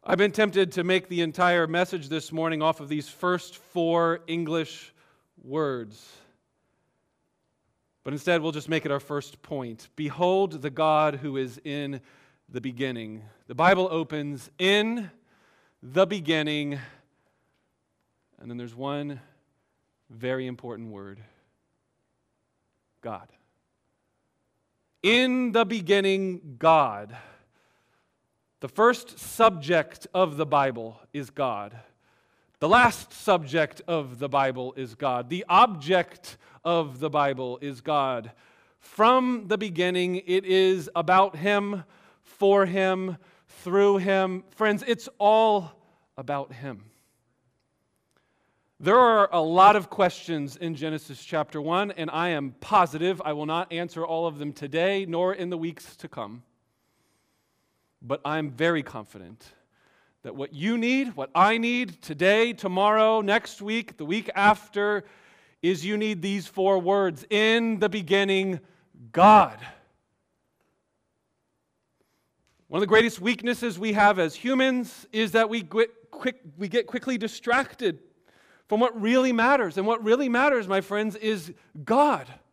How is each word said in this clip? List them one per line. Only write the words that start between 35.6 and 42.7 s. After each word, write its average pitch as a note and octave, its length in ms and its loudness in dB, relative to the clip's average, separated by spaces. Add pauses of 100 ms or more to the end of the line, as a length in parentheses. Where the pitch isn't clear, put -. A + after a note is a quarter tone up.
of D#3 380 -2
the D#3 80 -4
Bible C3 540 -2
is C#3 180 -10
God. C3 540 -4 (440)
From B3 720 2
the G#3 80 0
beginning, F3+ 600 -2
it F#3+ 280 -2
is F#3+ 500 2
about F#3 420 2
Him, G3+ 480 -2 (380)
for G3 440 2
Him, F#3+ 500 -2 (320)